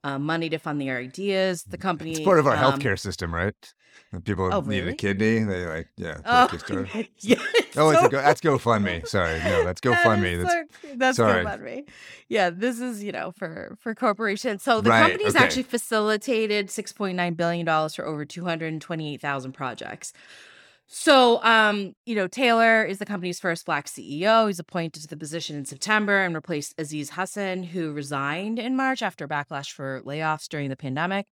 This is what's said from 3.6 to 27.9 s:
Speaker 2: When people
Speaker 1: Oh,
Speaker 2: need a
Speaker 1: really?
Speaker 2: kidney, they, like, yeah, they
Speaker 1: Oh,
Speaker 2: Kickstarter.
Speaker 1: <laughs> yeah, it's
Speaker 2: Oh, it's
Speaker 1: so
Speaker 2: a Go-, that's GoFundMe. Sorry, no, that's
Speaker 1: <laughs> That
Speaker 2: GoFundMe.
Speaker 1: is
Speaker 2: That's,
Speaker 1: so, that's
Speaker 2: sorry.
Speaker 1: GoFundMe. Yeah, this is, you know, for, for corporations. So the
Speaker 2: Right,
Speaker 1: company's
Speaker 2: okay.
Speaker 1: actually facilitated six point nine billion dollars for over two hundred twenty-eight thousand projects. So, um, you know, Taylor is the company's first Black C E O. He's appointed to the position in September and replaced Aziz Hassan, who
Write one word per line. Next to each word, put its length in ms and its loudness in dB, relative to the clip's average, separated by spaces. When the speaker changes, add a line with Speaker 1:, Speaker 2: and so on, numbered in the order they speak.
Speaker 2:
When 100 -10
people 320 0
Speaker 1:
Oh, 80 2
Speaker 2:
need 180 -2
a 60 -4
Speaker 1:
really? 120 -2
Speaker 2:
kidney, 420 2
they, 260 -2
like, 300 -8
yeah, 200 -8
they 100 -14
Speaker 1:
Oh, 260 4
Speaker 2:
Kickstarter. 640 -6
Speaker 1:
<laughs> 80 -20
yeah, 160 4
it's 220 2
Speaker 2:
Oh, 140 6
it's 100 8
Speaker 1:
so 60 6
Speaker 2:
a 20 6
Go-, 120 0
that's 200 4
GoFundMe. 680 2
Sorry, 320 2
no, 240 2
that's 180 -2
Speaker 1:
<laughs> 20 -12
That 220 4
Speaker 2:
GoFundMe. 280 4
Speaker 1:
is 100 -2
Speaker 2:
That's, 100 2
Speaker 1:
so, 160 -18
that's 200 2
Speaker 2:
sorry. 280 4
Speaker 1:
GoFundMe. 420 -10
Yeah, 220 2
this 320 -4
is, 220 -6
you 100 -8
know, 180 -8
for, 480 -12
for 160 -8
corporations. 680 -2
So 180 2
the 80 4
Speaker 2:
Right, 120 8
Speaker 1:
company's 340 4
Speaker 2:
okay. 80 8
Speaker 1:
actually 200 2
facilitated 1040 0
six 220 -10
point 240 -4
nine 200 -2
billion 300 -2
dollars 300 2
for 100 -8
over 200 -6
two 180 -12
hundred 380 -4
twenty-eight 400 -8
thousand 320 -6
projects. 580 -10
So, 560 6
um, 500 4
you 100 -4
know, 120 0
Taylor 560 4
is 160 -4
the 60 -8
company's 340 -6
first 260 -4
Black 220 -4
C 340 -10
E 60 2
O. 200 6
He's 120 -2
appointed 440 -6
to 40 -16
the 100 -12
position 380 -8
in 80 -6
September 580 0
and 140 0
replaced 420 -6
Aziz 340 -8
Hassan, 520 -6
who 300 -6